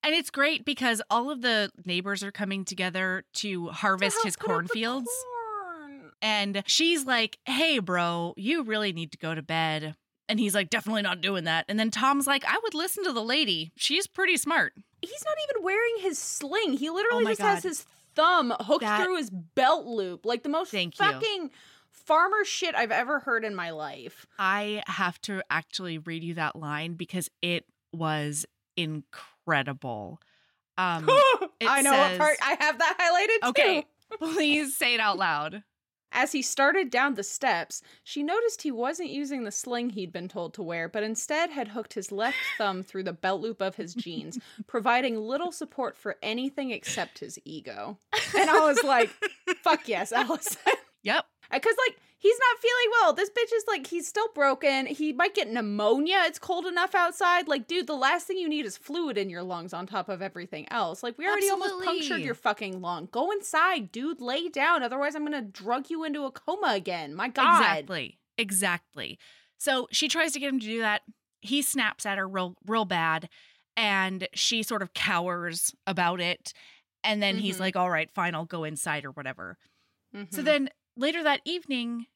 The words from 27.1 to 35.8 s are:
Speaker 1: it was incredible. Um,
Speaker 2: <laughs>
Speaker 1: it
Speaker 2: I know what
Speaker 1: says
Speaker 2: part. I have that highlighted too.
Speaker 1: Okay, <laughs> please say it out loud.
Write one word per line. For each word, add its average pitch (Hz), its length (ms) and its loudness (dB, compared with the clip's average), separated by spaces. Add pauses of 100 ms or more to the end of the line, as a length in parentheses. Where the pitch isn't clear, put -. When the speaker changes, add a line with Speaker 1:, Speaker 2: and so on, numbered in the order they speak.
Speaker 1:
it 175 240 -2 (260)
was 151 540 -2 (300)
incredible. 139 1400 -4 (580)
Um, 175 300 0
Speaker 2:
<laughs> 523 520 6
Speaker 1:
it - 80 2
Speaker 2:
I 269 140 4
know 277 100 6
what 277 180 8
Speaker 1:
says 277 80 -2
Speaker 2:
part. 302 240 4
I 285 180 2
have 302 180 2
that 330 200 2
highlighted 359 560 4
too. 294 60 4
Speaker 1:
Okay, 370 260 4 (340)
<laughs> 320 140 -4
please 294 420 2
say 240 180 2
it 226 60 0
out 202 180 2
loud. 160 440 -2 (500)